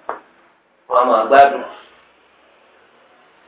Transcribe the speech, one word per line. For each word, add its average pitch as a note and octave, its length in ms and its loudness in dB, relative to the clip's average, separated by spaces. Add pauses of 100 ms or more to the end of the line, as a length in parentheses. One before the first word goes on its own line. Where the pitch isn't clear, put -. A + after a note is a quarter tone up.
(920)
wọ́n B2 160 0
máa A2+ 180 -2
gbádùn. C#3 400 2 (1800)